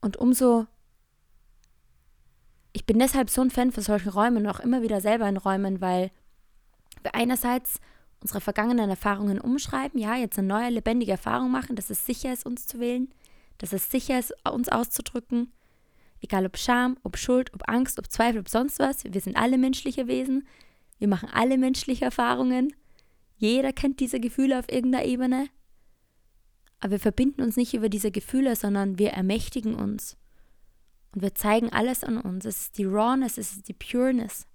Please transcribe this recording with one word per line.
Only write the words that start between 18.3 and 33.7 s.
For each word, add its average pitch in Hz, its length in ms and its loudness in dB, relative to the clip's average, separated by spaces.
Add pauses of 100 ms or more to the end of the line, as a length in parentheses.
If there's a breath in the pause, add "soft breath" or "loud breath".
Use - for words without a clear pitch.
ob 185 80 -10
sonst 254 300 0
was, 277 260 0
wir 190 160 -4
sind 185 160 -4
alle 254 200 4
menschliche 262 500 0
Wesen, 262 400 -2 (520 soft breath)
wir 208 100 2
machen 190 240 0
alle 262 260 4
menschliche 262 480 0
Erfahrungen, 254 680 2 (640)
jeder 262 360 2
kennt 277 280 -2
diese 254 200 -2
Gefühle 262 380 2
auf 247 120 -6
irgendeiner 254 340 2
Ebene, 254 440 0 (1300)
aber 196 120 -2
wir 202 80 0
verbinden 254 400 2
uns 240 160 0
nicht 247 160 0
über 220 160 0
diese 208 220 -2
Gefühle, 247 460 0
sondern 196 420 -2
wir 208 120 4
ermächtigen 214 640 -2
uns 208 420 -6 (1000)
und 185 80 -4
wir 196 120 -2
zeigen 226 380 2
alles 240 320 0
an 226 160 -2
uns, 185 240 -6
es 214 180 -6
ist - 160 -12
die 208 60 0
Rawness, 226 540 0
es 208 140 -8
ist 196 160 -16
die 208 60 -12